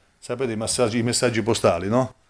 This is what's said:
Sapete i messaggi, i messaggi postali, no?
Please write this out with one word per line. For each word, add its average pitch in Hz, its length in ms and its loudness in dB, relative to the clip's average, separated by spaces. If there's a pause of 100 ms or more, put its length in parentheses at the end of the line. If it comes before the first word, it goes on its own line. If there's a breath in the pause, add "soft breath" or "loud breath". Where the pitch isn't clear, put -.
(180)
Sapete 123 340 -6
i 107 40 -4
messaggi, 113 420 0
i 117 40 2
messaggi 117 400 0
postali, 101 440 2
no? 123 280 0 (160 soft breath)